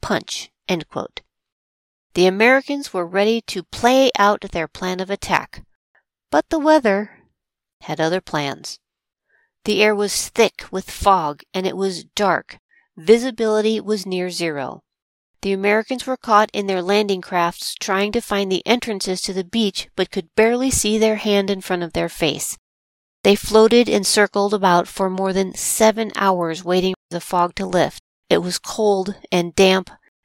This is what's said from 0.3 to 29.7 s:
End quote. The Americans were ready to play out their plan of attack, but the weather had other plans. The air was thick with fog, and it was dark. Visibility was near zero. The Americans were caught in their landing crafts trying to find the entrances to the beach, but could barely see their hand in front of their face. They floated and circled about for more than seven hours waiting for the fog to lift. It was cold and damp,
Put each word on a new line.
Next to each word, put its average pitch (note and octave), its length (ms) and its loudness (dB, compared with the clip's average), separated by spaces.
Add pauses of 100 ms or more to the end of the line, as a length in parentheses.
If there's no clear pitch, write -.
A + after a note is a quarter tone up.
End F3+ 220 -4
quote. - 320 -10 (920)
The F3+ 100 4
Americans C4 640 2
were E3+ 160 -4
ready G#3 360 0
to F3+ 200 -8
play C4 560 2
out G3+ 220 4 (100)
their D#3+ 160 -4
plan F#3 320 -8
of F#3 100 -8
attack, - 540 -4 (640)
but D4+ 200 0
the E4 100 -2
weather B3 640 2 (580)
had D#3 200 -8
other E3 180 0
plans. D3 600 -6 (840)
The G#3 200 0
air G#3+ 120 4
was G3+ 340 -4
thick - 420 0
with F#3 180 -8
fog, E3 520 0 (120)
and F#3 120 -4
it F3+ 100 -4
was F#3+ 280 -6
dark. - 560 -2 (360)
Visibility A3 840 2
was G3 240 -6
near F3+ 240 -4
zero. E3 540 -6 (580)
The F#3+ 120 -2
Americans G#3 520 -2
were C4 120 -4
caught G#3+ 360 2
in G3+ 140 -4
their F#3+ 140 -2
landing G3 400 0
crafts F3 540 -4
trying G3+ 380 -2
to A#3+ 80 0
find G3 300 -2
the F#3+ 140 -2
entrances G3+ 580 -2
to G3 100 -8
the F#3 100 -4
beach, G#3 520 -2
but F#3 160 -2
could F3 240 -8
barely A#3+ 360 2
see G#3+ 260 0
their A3 200 2
hand G3+ 320 0
in G3 120 -2
front F3+ 220 -4
of E3 100 -8
their E3+ 160 -2
face. - 480 -4 (680)
They G3+ 120 6
floated A3 540 4
and G3+ 180 0
circled G3+ 460 2
about F3+ 340 4
for F#3+ 220 -4
more F#3+ 240 -4
than F#3+ 200 -2
seven A3 600 0
hours F3+ 480 0
waiting F#3 300 0
for - 220 -14
the E3+ 60 -6
fog F3+ 340 0
to G3 100 -6
lift. F3+ 360 -2 (280)
It - 80 4
was F3 200 -4
cold G3+ 580 -2 (180)
and F3 200 0
damp, F#3+ 360 4 (360)